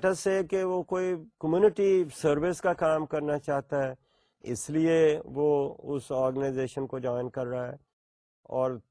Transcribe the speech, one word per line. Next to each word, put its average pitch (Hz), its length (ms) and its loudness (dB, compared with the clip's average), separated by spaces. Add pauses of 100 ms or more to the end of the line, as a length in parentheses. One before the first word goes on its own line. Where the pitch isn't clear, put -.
us 190 280 0
say 196 160 2
کہ 190 140 0
وہ 185 200 -2
کوئی 185 320 -2 (240)
کمیونٹی 190 640 4 (120)
service 156 460 0
کا 180 120 2
کام 156 320 0
کرنا 147 340 -2
چاہتا 139 480 -2
ہے، 131 60 -8 (480)
اس - 280 -6
لیے 160 560 4
وہ 143 580 0
اس 139 280 -8
organization 131 760 -2
کو 135 120 -8
جوائن 123 300 -4
کر 127 160 -6
رہا 123 260 -6
ہے۔ 135 60 -16 (680)
اور 131 280 -2 (200)